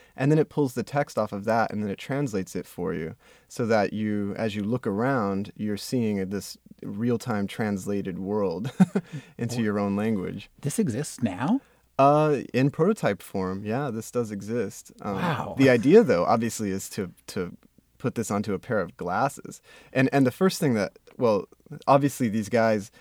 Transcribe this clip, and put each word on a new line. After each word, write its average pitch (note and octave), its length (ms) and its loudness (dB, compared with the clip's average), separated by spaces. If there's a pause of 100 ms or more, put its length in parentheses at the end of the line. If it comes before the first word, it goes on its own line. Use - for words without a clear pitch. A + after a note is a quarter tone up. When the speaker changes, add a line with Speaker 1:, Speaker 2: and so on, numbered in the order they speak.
(160)
Speaker 1:
and C3+ 140 2
then D#3 80 6
it D3 100 2
pulls C#3+ 260 -2
the A#2+ 100 -4
text - 340 -4
off G#2+ 140 -2
of G2+ 120 -8
that A2 280 0
and G#2 100 -4
then G#2 80 -4
it F#2+ 80 -6
translates A#2+ 560 -4
it F2 120 -6
for E2+ 280 -6
you D#2+ 220 -6 (320)
so - 180 -4
that G#2+ 260 2
you, G#2 440 -4
as G#2+ 180 -4
you G#2 80 -4
look A#2 240 -2
around, G#2 720 -2
you're G#2 200 -4
seeing G#2 520 -2
this G2 280 -6 (260)
real-time G#2+ 680 -2
translated G2 680 -4
world G2 520 -2 (340)
<laughs> - 340 -16
into A#2 180 -4
Speaker 2:
Wha- A#2+ 60 -2
Speaker 1:
your G#2 180 0
own G2+ 160 0
language. G2+ 540 -4 (100)
Speaker 2:
This - 180 -6
exists C#3 440 -2
now? A#2+ 380 0 (380)
Speaker 1:
Uh, D3 440 4 (120)
in C3 160 4
prototype D#3+ 520 0
form, F#2+ 420 -4
yeah, B2 260 -2
this A2 220 -8
does A#2+ 180 -2
exist. G2+ 600 -6 (100)
Um, G2+ 140 -4
Speaker 2:
Wow. - 420 -2
Speaker 1:
the C3+ 100 8
idea, C3 360 8
though, F2+ 200 4
obviously, A2+ 460 0
is F#2+ 200 -6
to, F#2 200 -6 (180)
to F2 280 -8 (420)
put - 160 -4
this A2+ 160 -4
onto G#2 240 -2
a F2+ 40 -4
pair A2 220 -4
of F2 160 -6
glasses. G2 640 -4 (320)
And, C3 200 2
and C#3 140 6
the B2 40 4
first F#3 300 2
thing C#3 140 2
that, G2+ 240 -2 (200)
well, G#2+ 280 2 (400)
obviously C#3 420 4
these G#2 200 -2
guys, A2+ 420 2 (100)